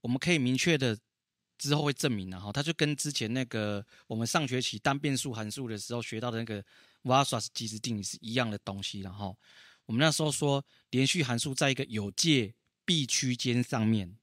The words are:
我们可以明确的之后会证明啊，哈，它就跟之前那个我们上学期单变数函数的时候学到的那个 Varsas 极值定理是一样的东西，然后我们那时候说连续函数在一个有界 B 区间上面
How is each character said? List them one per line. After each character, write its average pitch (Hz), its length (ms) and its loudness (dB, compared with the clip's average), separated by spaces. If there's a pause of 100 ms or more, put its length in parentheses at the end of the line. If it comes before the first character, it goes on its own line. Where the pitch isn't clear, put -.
我 120 80 -6
们 127 80 2
可 175 160 2
以 156 60 4
明 127 180 2
确 160 200 4
的 120 220 2 (580)
之 147 180 2
后 151 80 0
会 143 100 2
证 139 180 0
明 92 220 -4
啊， 92 60 -10
哈， 104 120 -10
它 139 120 -2
就 160 100 -2
跟 151 220 2
之 147 160 -4
前 113 220 -2
那 131 120 0
个 104 400 -2 (220)
我 113 80 -4
们 113 100 0
上 151 220 2
学 123 140 0
期 - 180 -4
单 139 180 2
变 143 180 0
数 123 180 -4
函 110 160 -6
数 127 180 -8
的 110 100 -6
时 107 160 -8
候 120 80 -4
学 110 180 -6
到 120 120 -4
的 113 60 -4
那 113 60 -2
个 107 220 -8 (380)
Varsas 127 500 4
极 117 140 -6
值 107 120 -8
定 113 180 -4
理 101 60 -6
是 - 180 -8
一 113 120 -8
样 123 180 0
的 104 80 -6
东 98 240 -8
西， 101 180 -8
然 95 120 -10
后 101 240 -8 (480)
我 110 80 -4
们 117 60 2
那 156 120 6
时 151 100 0
候 151 100 2
说 139 340 0 (240)
连 135 180 4
续 170 160 2
函 120 160 0
数 135 160 -2
在 139 160 2
一 - 20 0
个 131 120 -2
有 101 260 -4
界 127 420 2 (320)
B 156 200 2
区 123 300 0
间 120 260 2
上 117 240 0
面 104 380 0